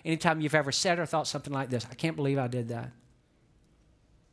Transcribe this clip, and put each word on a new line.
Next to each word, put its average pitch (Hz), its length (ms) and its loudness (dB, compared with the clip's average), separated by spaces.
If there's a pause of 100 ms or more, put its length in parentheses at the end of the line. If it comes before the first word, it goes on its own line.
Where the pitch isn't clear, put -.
anytime 160 360 2
you've 151 140 2
ever 143 180 4
said 175 260 2
or 170 80 0
thought 151 200 0
something 143 260 -6
like 135 180 -2
this, 120 200 0
"I - 40 -16
can't 160 220 -2
believe 139 220 2
I 127 100 0
did 120 200 -4
that." 120 220 -6 (1400)